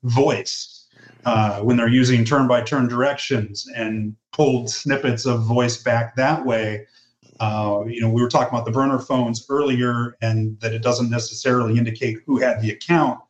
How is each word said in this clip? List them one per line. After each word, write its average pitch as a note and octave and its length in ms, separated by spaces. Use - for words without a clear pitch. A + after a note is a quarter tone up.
voice, B2+ 800
uh, G#2+ 340
when A#2+ 160
they're A#2 120
using B2 360
turn-by-turn B2 640
directions A#2+ 880
and A2 400
pulled B2+ 380
snippets C3+ 560
of A#2 160
voice A#2+ 340
back A#2 400
that C3+ 300
way. G#2+ 400
Uh, G#2+ 460
you A#2 140
know, A2+ 80
we A#2 140
were B2 80
talking C3 180
about A#2 160
the - 60
burner C3+ 280
phones A#2+ 520
earlier B2 720
and A2 380
that A2+ 120
it A2+ 100
doesn't A#2+ 280
necessarily A#2 680
indicate A#2 480
who C3+ 140
had A#2 240
the G#2+ 80
account D3+ 600